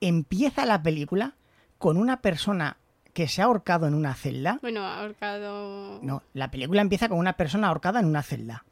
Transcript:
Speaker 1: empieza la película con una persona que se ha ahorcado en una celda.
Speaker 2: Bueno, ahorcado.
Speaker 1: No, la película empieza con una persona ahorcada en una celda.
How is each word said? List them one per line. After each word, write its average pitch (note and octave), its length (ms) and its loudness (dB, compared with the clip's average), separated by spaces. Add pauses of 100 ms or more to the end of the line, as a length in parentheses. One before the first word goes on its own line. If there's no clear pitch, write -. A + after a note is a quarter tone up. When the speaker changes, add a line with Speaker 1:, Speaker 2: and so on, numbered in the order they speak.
Speaker 1:
empieza F#3+ 640 0
la G#3 180 2
película E3 520 0 (440)
con D#3+ 180 4
una B3 240 2
persona F3 560 0 (360)
que E3+ 140 -2
se F3+ 140 -2
ha G3+ 40 6
ahorcado F3+ 420 2
en D3 80 2
una D3 180 0
celda. C#3 480 -2
Speaker 2:
Bueno, A3+ 240 -6
ahorcado. G3+ 1200 -8
Speaker 1:
No, C#3 180 -4 (120)
la C3 180 -6
película D3+ 300 2
empieza G3+ 280 2
con F#3 80 0
una F3+ 160 2
persona F#3 340 0
ahorcada F3+ 320 0
en G#3+ 60 4
una D3+ 180 2
celda. A2+ 480 -8